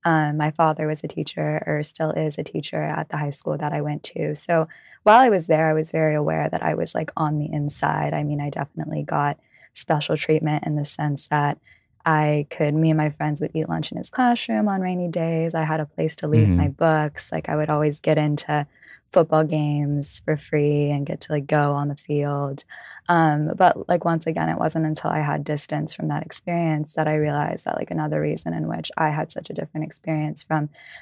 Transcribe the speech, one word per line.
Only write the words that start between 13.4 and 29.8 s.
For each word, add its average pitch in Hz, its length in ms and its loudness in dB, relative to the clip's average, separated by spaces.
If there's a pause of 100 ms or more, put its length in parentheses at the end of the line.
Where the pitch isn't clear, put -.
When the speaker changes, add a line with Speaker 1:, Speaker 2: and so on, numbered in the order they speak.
Speaker 1:
would - 140 -4
eat 160 160 -2
lunch 160 200 -4
in - 60 -8
his - 140 -6
classroom 233 580 0
on 190 140 0
rainy 180 260 -2
days. 165 460 0
I 160 100 0
had 156 160 0
a 151 60 -4
place 160 300 -2
to 147 120 -4
leave 110 220 6
my 90 180 4
Speaker 2:
Mm-hmm. 139 40 -2
Speaker 1:
books. 156 600 0
Like, 160 160 -4
I 151 80 0
would 151 140 0
always 151 320 0
get 156 160 2
into 147 480 0 (440)
football 160 340 4
games 147 800 0
for 156 120 0
free 147 540 0
and 143 160 -2
get - 140 -6
to, - 120 -10
like, 143 140 -2
go 147 260 2
on 143 160 -2
the 143 80 -4
field. 143 680 -4 (440)
Um, 156 480 4
but, - 320 4
like, 175 160 2
once 165 220 0
again, 165 220 0
it 165 100 -2
wasn't 160 280 0
until 156 240 -2
I 156 100 0
had 147 240 -2
distance 151 500 -4
from 160 140 -4
that 147 180 -4
experience 160 680 -2
that 156 140 0
I 156 60 0
realized 147 500 0
that, 50 120 -4
like, - 140 -6
another 151 300 -2
reason 156 320 -2
in 156 160 -4
which 165 300 -6
I 156 120 2
had 156 200 -2
such - 180 -10
a - 60 -10
different 156 320 -6